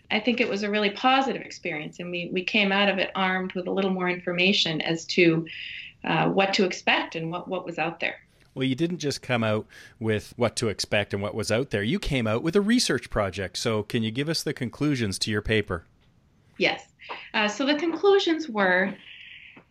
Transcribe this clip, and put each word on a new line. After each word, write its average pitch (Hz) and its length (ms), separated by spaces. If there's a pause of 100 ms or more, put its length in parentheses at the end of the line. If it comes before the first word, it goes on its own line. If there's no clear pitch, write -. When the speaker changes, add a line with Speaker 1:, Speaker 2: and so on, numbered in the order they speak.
(100)
Speaker 1:
I 214 100
think 240 200
it 220 80
was 202 140
a 208 80
really 208 200
positive 262 520
experience. 160 560
And 175 120
we, 175 220
we 185 120
came 202 280
out 202 180
of 190 80
it - 160
armed 185 400
with 180 120
a 190 40
little 190 200
more 180 180
information 180 760
as 165 240
to, 165 400 (580)
uh, 165 240
what 190 260
to 208 100
expect 262 520
and 165 160
what, 175 160
what 180 160
was 170 140
out 165 220
there. - 160 (380)
Speaker 2:
Well, 135 100
you 131 100
didn't 165 240
just 147 240
come 120 200
out 110 240 (320)
with 110 380
what 120 200
to 117 120
expect 101 460
and 98 80
what 104 120
was 107 160
out 120 200
there. 101 120
You 139 160
came 127 280
out 110 160
with 165 120
a 208 60
research 202 480
project. 95 480
So 110 260
can 117 200
you 110 80
give 139 180
us 165 140
the 156 100
conclusions 123 680
to 113 100
your 107 120
paper? 101 440 (720)
Speaker 1:
Yes. - 280 (460)
Uh, 214 160
so 262 160
the 294 120
conclusions 339 720
were 196 460 (760)